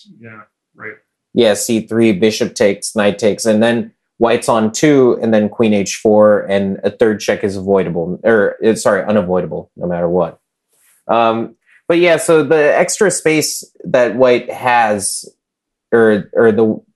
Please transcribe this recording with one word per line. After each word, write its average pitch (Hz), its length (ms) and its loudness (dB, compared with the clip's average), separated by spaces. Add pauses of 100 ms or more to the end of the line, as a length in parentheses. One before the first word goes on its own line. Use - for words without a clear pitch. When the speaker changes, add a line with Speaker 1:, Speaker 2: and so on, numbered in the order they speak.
(220)
Speaker 1:
yeah, 110 200 -20 (340)
right. 110 180 -16 (400)
Speaker 2:
Yeah, 107 220 4
C 110 300 -2
three, 113 280 2
bishop 110 420 -2
takes, 101 400 -2
knight - 240 0
takes, 104 260 -2
and 110 160 2
then 117 300 -2 (260)
White's 113 300 0
on 110 240 0
two, 135 500 2
and 113 120 0
then 107 160 2
queen 110 240 0
H 98 280 -2
four, 107 480 4
and 98 360 -2
a 104 60 0
third 107 280 0
check - 240 -4
is 98 140 -4
avoidable, 90 640 -2
or, 104 320 2 (100)
uh, 110 100 2
sorry, 101 280 -2
unavoidable, 90 720 -4
no 87 120 -8
matter 87 200 -4
what. 87 320 -2 (720)
Um, 113 460 -2 (320)
but 170 120 0
yeah, 170 180 2
so 156 260 2
the 147 340 2
extra 175 340 0
space - 520 -2 (200)
that 120 320 0
White 123 340 2
has, 110 760 -2 (640)
or, 110 420 2
or 113 180 4
the 110 300 0 (140)